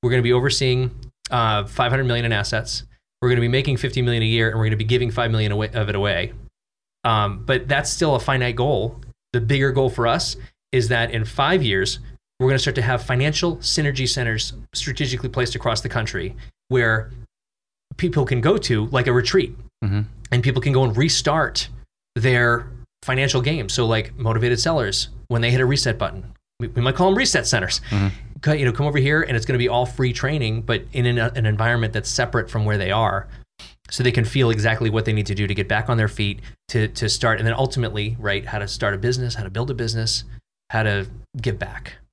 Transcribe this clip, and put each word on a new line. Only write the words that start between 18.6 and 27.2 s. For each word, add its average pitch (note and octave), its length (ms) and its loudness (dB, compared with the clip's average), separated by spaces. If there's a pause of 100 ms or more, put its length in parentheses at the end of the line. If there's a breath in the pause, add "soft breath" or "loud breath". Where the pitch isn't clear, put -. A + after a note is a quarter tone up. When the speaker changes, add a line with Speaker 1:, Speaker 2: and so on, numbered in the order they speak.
Speaker 1:
like B2 200 0
a B2 60 2
retreat, A#2+ 420 2 (300)
Speaker 2:
Mm-hmm. G2+ 180 0 (280)
Speaker 1:
and B2 140 2
people B2+ 180 2
can C#3+ 100 2
go C3 120 4
and A2 120 0
restart D3+ 720 0 (460)
their A#2+ 540 2 (340)
financial C3+ 400 0
game. C#3 260 0
So, B2 180 0
like, A2+ 300 0
motivated A#2 440 0
sellers, C#3 480 0 (180)
when A#2 160 0
they A#2+ 80 2
hit B2 100 4
a B2+ 60 4
reset B2+ 320 0
button, F#2+ 340 -6 (280)
we, A2+ 80 -6
we A#2+ 140 -2
might B2+ 120 2
call F3+ 160 4
'em G3 60 4
reset B3 320 0